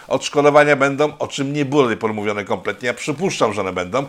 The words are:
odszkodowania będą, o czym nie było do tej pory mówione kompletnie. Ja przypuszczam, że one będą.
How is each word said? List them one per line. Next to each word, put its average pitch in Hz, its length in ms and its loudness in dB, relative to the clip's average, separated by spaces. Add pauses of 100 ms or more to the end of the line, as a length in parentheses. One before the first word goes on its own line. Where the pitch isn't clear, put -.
odszkodowania 147 680 4
będą, 139 440 0
o 123 80 -2
czym 139 260 -6
nie 147 120 0
było 139 180 2
do 123 40 2
tej 107 100 -2
pory 110 160 -4
mówione 104 320 -4
kompletnie. 104 420 -4
Ja 120 60 -2
przypuszczam, 147 600 -2
że 101 80 -4
one 92 120 -2
będą. 92 360 -2